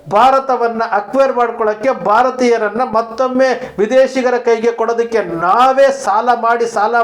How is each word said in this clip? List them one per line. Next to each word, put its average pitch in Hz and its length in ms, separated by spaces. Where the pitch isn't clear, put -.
ಭಾರತವನ್ನ 240 720
ಅಕ್ವೈರ್ 247 440
ಮಾಡ್ಕೊಳ್ಳೋಕ್ಕೆ, 226 560
ಭಾರತೀಯರನ್ನ 233 880
ಮತ್ತೊಮ್ಮೆ 247 960
ವಿದೇಶಿಗರ 254 580
ಕೈಗೆ 233 340
ಕೊಡೋದಕ್ಕೆ 226 500
ನಾವೇ 233 720
ಸಾಲ 226 420
ಮಾಡಿ, 233 320
ಸಾಲ 226 380